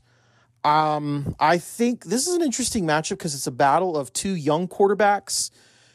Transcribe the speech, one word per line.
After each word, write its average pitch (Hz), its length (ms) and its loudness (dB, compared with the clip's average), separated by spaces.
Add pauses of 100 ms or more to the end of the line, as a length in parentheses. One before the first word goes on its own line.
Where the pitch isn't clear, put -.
(640)
Um, 147 760 0
I 160 180 4
think 240 480 -2
this 240 220 -2
is 359 80 0
an 339 80 0
interesting 226 420 -2
matchup 156 320 0
'cause 156 160 -6
it's 135 140 -8
a 139 40 -4
battle 147 460 2
of 139 160 -6
two 196 220 -4
young 151 320 0
quarterbacks 202 800 0 (460)